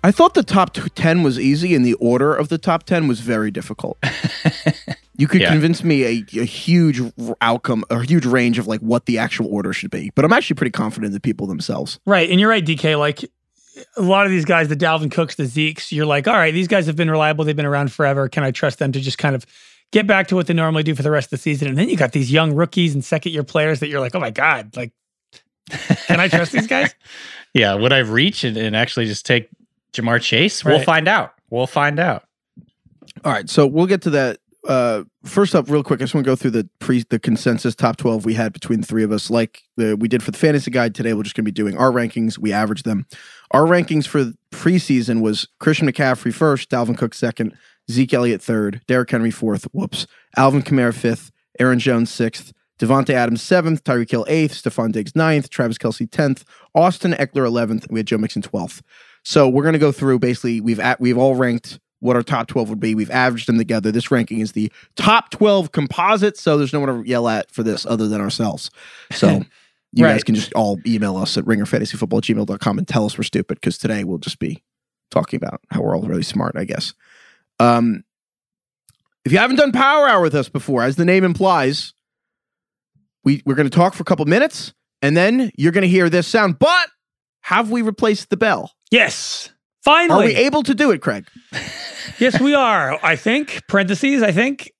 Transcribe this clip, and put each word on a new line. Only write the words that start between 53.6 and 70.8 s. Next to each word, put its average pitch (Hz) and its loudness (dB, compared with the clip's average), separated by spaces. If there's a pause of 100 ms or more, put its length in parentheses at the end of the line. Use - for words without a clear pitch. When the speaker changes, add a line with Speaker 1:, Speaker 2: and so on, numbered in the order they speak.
Speaker 1:
Tyreek 120 -2
Hill 113 -2
eighth, 156 0
Stefon 113 -4
Diggs 107 -6
ninth, 156 2
Travis 117 -4
Kelce 113 -6
tenth, 143 -2 (300)
Austin 175 2
Eckler 139 0
eleventh, 117 -2
and - -12
we 113 -2
had 104 -6
Joe 113 -2
Mixon 107 -4
twelfth. - -8 (420)
So 143 4
we're 135 2
gonna 160 2
go 147 4
through, 131 0
basically, 117 -2
we've 110 -2
at, 120 0
we've 123 2
all 131 4
ranked 123 -2 (240)
what 120 2
our 120 2
top 123 -4
twelve 113 -2
would 107 -8
be. 110 -2
We've 107 -2
averaged 123 0
them 117 2
together. 110 0
This 117 -2
ranking 113 0
is 107 -4
the 107 -4 (240)
top 220 2
twelve 202 2
composite, 190 0
so 151 2
there's 139 0
no 147 -2
one 127 -4
to 104 -12
yell 120 0
at 110 -4
for - -6
this 110 -2
other 110 -2
than 104 -2
ourselves. - -4 (420)
So - 2
Speaker 3:
<laughs> - -4
Speaker 1:
you 120 6
guys 113 6
Speaker 3:
Right. 107 -2
Speaker 1:
can 113 2
just 107 -4
all 101 0